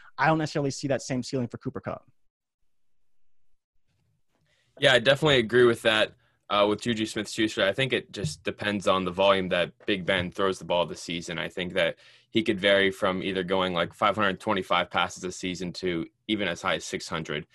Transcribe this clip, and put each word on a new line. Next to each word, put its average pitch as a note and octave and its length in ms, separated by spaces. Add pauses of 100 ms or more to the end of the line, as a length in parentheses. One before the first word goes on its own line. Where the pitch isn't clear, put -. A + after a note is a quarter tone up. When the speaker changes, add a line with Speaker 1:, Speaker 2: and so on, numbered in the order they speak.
(180)
Speaker 1:
I C#3 100
don't D#3+ 100
necessarily C#3+ 340
see - 180
that B2 120
same B2+ 220
ceiling B2+ 240
for A#2 100
Cooper - 220
Kupp. - 240 (2750)
Speaker 2:
Yeah, C#3 140
I B2 60
definitely C3+ 380
agree A#2+ 280
with A#2 180
that, A2 300 (360)
uh, G2+ 180
with G#2 140
Juju A2 240
Smith-Schuster. G#2+ 580
I G2 100
think C3 200
it - 180
just - 320
depends G#2 440
on F#2+ 180
the F2+ 60
volume F#2+ 380
that F2 220 (140)
Big F#2+ 200
Ben F2+ 260
throws F#2+ 280
the F2 60
ball F2 200
this F2+ 160
season. E2+ 360
I E2 100
think F2+ 260
that E2+ 220 (360)
he A2+ 100
could A2 180
vary G2 300
from F#2+ 320
either F#2+ 220
going, F#2 300
like, E2+ 200
five G#2 220
hundred G2 240
twenty-five F#2+ 500
passes F2+ 340
a F#2 80
season F2+ 420
to F2 340 (200)
even G#2 200
as E2+ 140
high F2 140
as D#2+ 100
six - 220
hundred, E2 480